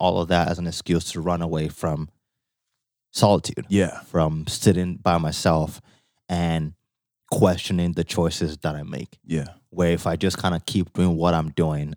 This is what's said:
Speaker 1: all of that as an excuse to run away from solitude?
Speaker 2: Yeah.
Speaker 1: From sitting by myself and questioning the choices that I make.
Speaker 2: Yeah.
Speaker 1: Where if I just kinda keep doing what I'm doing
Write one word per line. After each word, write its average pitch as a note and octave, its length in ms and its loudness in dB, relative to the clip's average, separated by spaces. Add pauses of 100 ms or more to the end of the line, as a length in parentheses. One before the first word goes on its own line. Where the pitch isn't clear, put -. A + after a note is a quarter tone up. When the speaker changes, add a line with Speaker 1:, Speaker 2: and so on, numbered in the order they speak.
Speaker 1:
all F2+ 180 2
of E2+ 80 -2
that E2+ 220 4
as E2+ 100 -2
an F2 80 -4
excuse E2 440 -2
to E2+ 100 -8
run E2+ 200 0
away D#2+ 280 -2
from D#2 400 -4 (1000)
solitude? - 580 2
Speaker 2:
Yeah. F#2+ 320 2
Speaker 1:
From D#2 440 -2
sitting F2+ 520 2
by F2 200 2
myself D#2+ 640 0 (460)
and E2 460 -2 (580)
questioning F2 600 2
the E2+ 100 -2
choices E2 540 -2
that D2+ 180 -6
I D2 80 -8
make. C#2 420 -12
Speaker 2:
Yeah. D2+ 220 -4 (240)
Speaker 1:
Where F2 200 2
if E2+ 140 0
I E2+ 100 0
just F#2 240 0
kinda F2 280 0
keep F2+ 260 -2
doing F2 220 2
what E2+ 180 2
I'm D#2+ 160 0
doing D2+ 480 -2